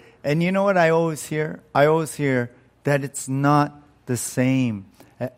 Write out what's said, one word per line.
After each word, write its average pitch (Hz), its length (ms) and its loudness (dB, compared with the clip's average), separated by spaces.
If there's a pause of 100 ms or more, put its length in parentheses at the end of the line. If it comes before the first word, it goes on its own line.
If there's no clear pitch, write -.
(240)
And 151 200 0
you 180 80 0
know 196 120 0
what 196 140 2
I 165 140 4
always 165 340 0
hear? 156 380 -6 (100)
I 139 140 6
always 160 260 0
hear 131 380 -2 (320)
that 139 200 0
it's - 240 -12
not 143 520 2 (260)
the 123 120 -2
same, 127 680 -2 (360)
uh, 120 160 -6